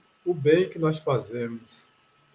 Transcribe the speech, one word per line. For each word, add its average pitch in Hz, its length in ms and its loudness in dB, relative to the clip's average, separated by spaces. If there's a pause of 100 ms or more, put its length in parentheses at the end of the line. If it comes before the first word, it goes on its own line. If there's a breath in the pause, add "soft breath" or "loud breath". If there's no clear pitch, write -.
(260)
o 175 80 2
bem 160 340 4
que 175 100 -12
nós 156 200 0
fazemos. 117 880 -4 (460)